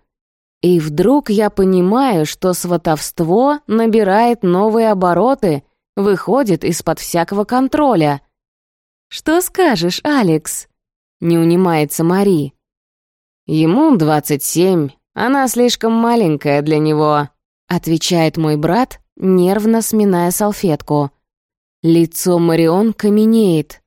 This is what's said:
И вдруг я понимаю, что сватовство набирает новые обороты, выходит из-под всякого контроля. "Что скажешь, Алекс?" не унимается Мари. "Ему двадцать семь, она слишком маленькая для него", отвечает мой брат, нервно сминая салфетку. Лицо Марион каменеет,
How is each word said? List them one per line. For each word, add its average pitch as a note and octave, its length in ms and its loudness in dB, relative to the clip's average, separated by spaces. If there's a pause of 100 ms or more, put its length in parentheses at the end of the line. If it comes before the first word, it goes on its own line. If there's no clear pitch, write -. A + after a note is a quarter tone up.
(640)
И F3 180 2
вдруг F#3 500 0
я G#3 200 0
понимаю, F#3+ 760 0
что F3+ 280 -4
сватовство F3 1120 -2
набирает A3+ 760 0
новые G#3+ 480 0
обороты, F#3 720 0 (320)
выходит G3+ 680 -2
из-под D#3+ 340 -4
всякого G3 460 -4
контроля. B3 760 0 (840)
"Что D#4+ 320 -2
скажешь, G#3+ 640 -2
Алекс?" G3+ 640 -2 (540)
не E3+ 180 0
унимается E3 640 0
Мари. F3 520 0 (920)
"Ему F3+ 500 2
двадцать D3+ 460 0
семь, E3+ 480 0 (220)
она C4+ 360 -2
слишком A#3 440 0
маленькая F3+ 720 0
для D3+ 160 0
него", D3+ 500 0 (400)
отвечает E3 680 -2
мой D#3 200 0
брат, F3 440 -2 (160)
нервно G3 640 0
сминая F#3+ 480 0
салфетку. D#3 840 -2 (680)
Лицо E3 560 0
Марион E3+ 540 2
каменеет, G#3 960 0